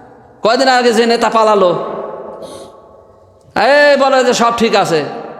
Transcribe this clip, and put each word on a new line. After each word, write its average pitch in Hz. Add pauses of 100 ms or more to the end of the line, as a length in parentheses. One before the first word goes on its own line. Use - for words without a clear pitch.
(440)
কয়দিন 254
আগে 247
যে 226
নেতা 233
পালালো, 214 (1700)
এই 285
বলে 262
যে 240
সব 233
ঠিক 214
আছে, 165 (360)